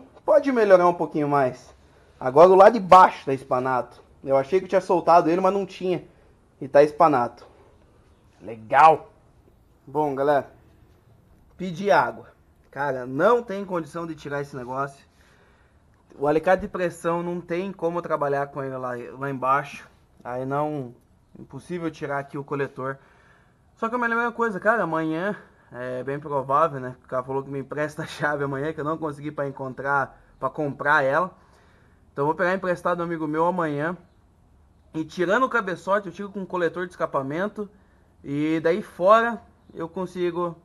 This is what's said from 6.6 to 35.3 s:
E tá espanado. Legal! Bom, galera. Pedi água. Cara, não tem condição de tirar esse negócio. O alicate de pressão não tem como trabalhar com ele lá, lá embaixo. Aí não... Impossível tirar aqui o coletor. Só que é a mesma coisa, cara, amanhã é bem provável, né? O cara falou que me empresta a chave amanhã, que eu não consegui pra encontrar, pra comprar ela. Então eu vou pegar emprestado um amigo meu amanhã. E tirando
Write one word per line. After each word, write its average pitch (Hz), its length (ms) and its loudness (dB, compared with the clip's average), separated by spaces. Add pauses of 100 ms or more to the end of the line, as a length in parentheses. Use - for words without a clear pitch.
E 139 60 -10
tá 143 160 6
espanado. 147 640 2 (960)
Legal! 117 680 4 (760)
Bom, 143 280 -2
galera. 139 360 0 (1080)
Pedi 185 340 -2
água. 139 440 2 (400)
Cara, 135 320 -4
não 185 340 4
tem 202 240 -8
condição 170 400 -8
de 160 120 -10
tirar 143 240 -8
esse 143 160 -10
negócio. 131 500 -8 (1120)
O 135 80 -4
alicate 170 360 2
de 208 60 -10
pressão 170 540 -4
não 175 180 -8
tem 180 320 -8
como 170 300 -4
trabalhar 143 460 -4
com 143 160 -12
ele 131 120 -10
lá, 127 180 -8 (220)
lá 135 140 -8
embaixo. 135 580 -2 (360)
Aí 123 200 -8
não... 143 480 -6 (460)
Impossível 165 500 -10
tirar 143 300 -8
aqui 139 180 -10
o 143 60 -8
coletor. 135 540 -8 (800)
Só 226 120 -6
que 226 60 -6
é - 20 -2
a 247 40 -6
mesma 233 320 -2
coisa, 233 260 -4
cara, 214 240 2
amanhã 160 540 -4 (340)
é 127 320 -8
bem 135 160 -6
provável, 143 640 -2
né? 127 240 -10
O - 20 -20
cara 127 160 -4
falou 135 220 -6
que 135 60 -16
me 139 100 -8
empresta 143 420 -6
a - 40 -10
chave 147 360 -4
amanhã, 139 300 -4
que 156 80 -10
eu 143 40 -6
não 160 140 -4
consegui 147 320 -10
pra 147 160 -6
encontrar, 135 760 -4 (200)
pra - 100 -4
comprar 147 540 0
ela. 160 280 0 (800)
Então 139 120 -4
eu - 20 0
vou 160 80 0
pegar 180 200 0
emprestado 180 440 -2
um 170 60 -4
amigo 160 240 -6
meu 156 180 0
amanhã. 165 500 -2 (960)
E 160 120 -6
tirando 180 400 0